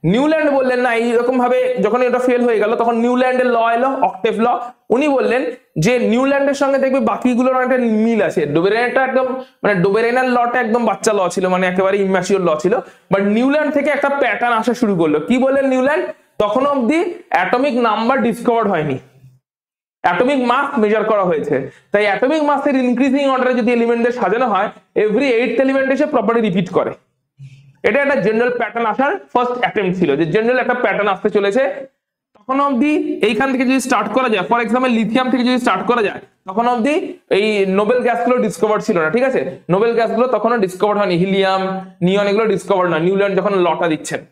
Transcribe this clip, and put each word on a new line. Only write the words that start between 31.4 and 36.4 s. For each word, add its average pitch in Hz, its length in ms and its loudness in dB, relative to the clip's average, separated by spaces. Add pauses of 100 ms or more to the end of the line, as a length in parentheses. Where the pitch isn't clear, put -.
তখন 262 200 -6 (100)
অবধি 285 260 2 (360)
এইখান 269 240 0
থেকে 254 180 -4
যদি 269 160 2
start 214 300 0
করা 254 160 2
যায়, 185 180 0
for 233 140 2
example 247 340 0
lithium 226 340 0
থেকে 247 160 0
যদি 254 160 2
start 202 260 2
করা 240 180 2
যায়, 131 120 -8 (280)